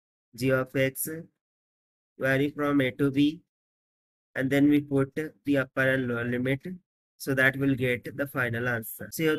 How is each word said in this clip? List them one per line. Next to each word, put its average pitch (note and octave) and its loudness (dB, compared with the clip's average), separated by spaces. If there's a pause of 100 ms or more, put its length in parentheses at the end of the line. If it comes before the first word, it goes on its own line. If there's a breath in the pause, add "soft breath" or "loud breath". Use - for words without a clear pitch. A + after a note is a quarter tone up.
(340)
g B2 0
of C3 -4
x C3+ -2 (1080)
vary C3+ 2 (100)
from C#3+ 2
A B2+ 2
to C#3+ 4
B C#3 4 (1120)
and C3 0
then C#3 6
we D3 6 (120)
put C3+ 0 (280)
the C#3+ 2
upper C3 0
and C3 -2
lower A#2+ -2
limit B2+ -2 (520)
so C#3 -4
that C3 2
we'll C#3 2
get A#2+ -4
the C#3+ -4
final A#2+ -2
answer। A2+ -6
So - -6
ये D#3 2